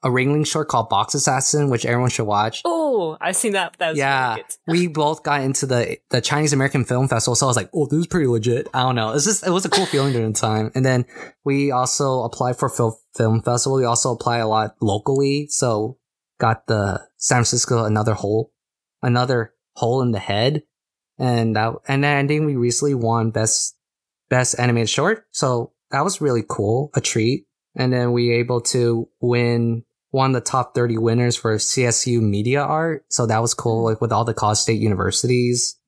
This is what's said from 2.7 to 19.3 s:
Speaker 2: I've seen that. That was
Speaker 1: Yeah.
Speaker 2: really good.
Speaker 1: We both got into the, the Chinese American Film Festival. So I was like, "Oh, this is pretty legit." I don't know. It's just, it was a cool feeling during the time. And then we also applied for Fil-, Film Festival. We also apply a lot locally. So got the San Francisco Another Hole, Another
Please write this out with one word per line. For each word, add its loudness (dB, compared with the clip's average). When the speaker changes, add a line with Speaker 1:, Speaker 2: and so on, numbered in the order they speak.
Speaker 2:
I've -2
seen -2
that. -4
That -2
was -4
Speaker 1:
Yeah. 2
Speaker 2:
really -12
good. -8
Speaker 1:
We 2
both -2
got 0
into -2
the, 0
the 0
Chinese 0
American 2
Film 0
Festival. 0
So 2
I 2
was 2
like, -4
"Oh, 0
this 0
is -2
pretty 0
legit." 0
I 0
don't 0
know. -2
It's 0
just, -2
it 0
was 2
a -2
cool 2
feeling 0
during 0
the -2
time. 0
And 2
then 2
we 0
also 0
applied -2
for 0
Fil-, 0
Film 2
Festival. 0
We 2
also 0
apply -2
a 0
lot 0
locally. 0
So -2
got 0
the 0
San 2
Francisco 0
Another 0
Hole, -2
Another 0